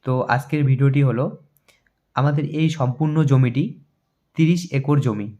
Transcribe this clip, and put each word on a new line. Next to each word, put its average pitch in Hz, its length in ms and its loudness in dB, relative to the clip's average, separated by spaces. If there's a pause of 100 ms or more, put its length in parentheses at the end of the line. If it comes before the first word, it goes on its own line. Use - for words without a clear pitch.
তো 131 80 -2 (160)
আজকের 135 360 -2
ভিডিওটি 135 380 2
হলো 127 220 0 (920)
আমাদের 143 280 0 (160)
এই 160 100 2
সম্পূর্ণ 151 540 -2
জমিটি 131 400 2 (720)
তিরিশ 170 240 2 (120)
একর 139 280 0
জমি। 104 280 -2 (120)